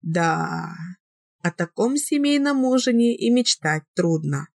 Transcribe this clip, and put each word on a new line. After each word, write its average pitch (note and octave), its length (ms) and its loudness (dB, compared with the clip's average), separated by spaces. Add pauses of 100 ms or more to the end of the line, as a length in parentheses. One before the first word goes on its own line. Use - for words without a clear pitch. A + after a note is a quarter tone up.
Да, E3 720 -2 (640)
о F3 100 -2
таком G#3+ 460 -4
семейном C#4+ 680 0
ужине A#3+ 520 2
и A3+ 140 0
мечтать D#3 520 0 (120)
трудно D#3 540 -2 (100)